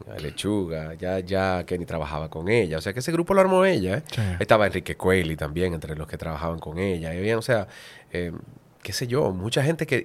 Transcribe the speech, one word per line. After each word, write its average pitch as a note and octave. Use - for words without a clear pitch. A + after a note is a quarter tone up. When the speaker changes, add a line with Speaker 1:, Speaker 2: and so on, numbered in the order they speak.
Speaker 1:
a G#1
Lechuga, D#2+
ya, F#2
ya F#2
Kenny F2
trabajaba D2+
con E2
ella. G2
O -
sea, F#2+
que A#2+
ese C3
grupo E3+
lo G3
armó F#3+
ella, G#2+
¿eh? D#3
Speaker 2:
Sí. A2+
Speaker 1:
Estaba G#2+
Enrique F2
Cueli F#2
también, D#2
entre D#2
los D#2
que -
trabajaban E2
con D#2
ella. F2
Y F2
había, G#2+
o A2+
sea, A2
eh, F2
qué -
sé B2
yo, A#2+
mucha A2+
gente D#3+
que, A#2+